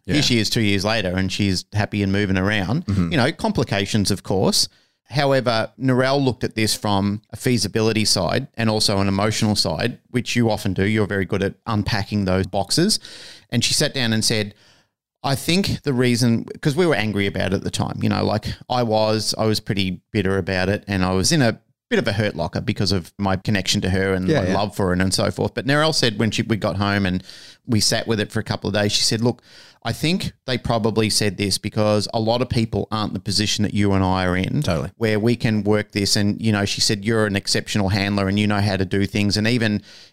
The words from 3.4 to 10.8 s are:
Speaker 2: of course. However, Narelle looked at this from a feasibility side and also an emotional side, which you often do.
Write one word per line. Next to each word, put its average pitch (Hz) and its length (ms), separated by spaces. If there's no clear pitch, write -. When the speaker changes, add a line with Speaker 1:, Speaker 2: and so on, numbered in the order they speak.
Speaker 2:
of 95 120
course. 107 440
However, 123 720
Narelle 131 440
looked 127 200
at - 120
this 110 200
from 101 460
a - 60
feasibility 110 680
side 107 500
and 113 140
also 107 300
an 98 80
emotional 107 480
side, 90 440
which - 260
you 117 140
often 101 240
do. 95 120